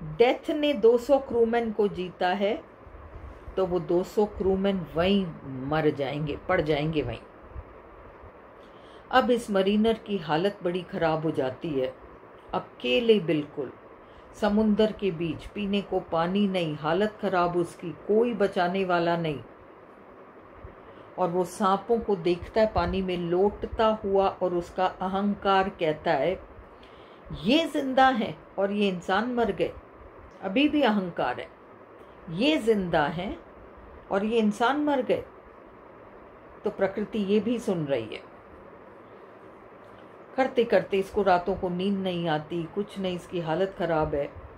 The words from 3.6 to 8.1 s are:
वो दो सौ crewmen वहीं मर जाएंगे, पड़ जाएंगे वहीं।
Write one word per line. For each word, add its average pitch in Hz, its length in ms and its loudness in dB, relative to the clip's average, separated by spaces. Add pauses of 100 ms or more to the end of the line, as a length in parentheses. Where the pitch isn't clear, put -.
वो 180 140 0
दो 175 240 0
सौ 208 220 0
crewmen 190 600 0 (100)
वहीं 185 320 2 (160)
मर 143 460 0
जाएंगे, 143 480 -4 (120)
पड़ 180 120 2
जाएंगे 151 400 0
वहीं। 120 180 -6 (1900)